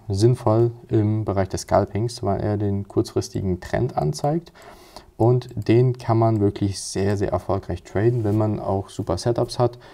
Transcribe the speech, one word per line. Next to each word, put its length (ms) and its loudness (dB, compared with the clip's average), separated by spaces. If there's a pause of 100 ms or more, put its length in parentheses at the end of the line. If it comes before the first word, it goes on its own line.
sinnvoll 640 2 (180)
im 340 2
Bereich 240 0
des 140 -6
Scalpings, 600 0
weil 180 -2
er 160 -2
den 320 -2
kurzfristigen 720 -2
Trend 340 -4
anzeigt. 560 -2 (640)
Und 340 2 (180)
den 300 4
kann 220 0
man 220 2
wirklich 380 0
sehr, 380 -2
sehr 140 -2
erfolgreich 500 -4
traden, 420 0
wenn 140 0
man 220 0
auch 300 -4
super 280 -4
Setups 400 -2
hat. 220 0 (140)